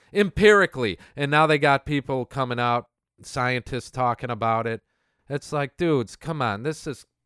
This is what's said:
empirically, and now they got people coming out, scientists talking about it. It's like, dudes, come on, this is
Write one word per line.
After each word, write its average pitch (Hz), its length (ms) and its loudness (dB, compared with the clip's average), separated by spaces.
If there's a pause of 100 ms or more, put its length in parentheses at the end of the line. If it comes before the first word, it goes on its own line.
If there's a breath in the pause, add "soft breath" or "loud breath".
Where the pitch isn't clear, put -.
(140)
empirically, 185 840 4 (160 soft breath)
and 143 160 -4
now 151 160 4
they 151 120 4
got 143 280 2
people 139 380 -4
coming 123 340 -4
out, 120 300 0 (340)
scientists 127 680 -4
talking 123 400 -2
about 113 360 0
it. 113 140 -6 (480)
It's 143 240 -8
like, 143 240 -4
dudes, 147 400 0
come 156 260 -6
on, 107 220 -4
this 156 220 -8
is 139 200 -12 (200)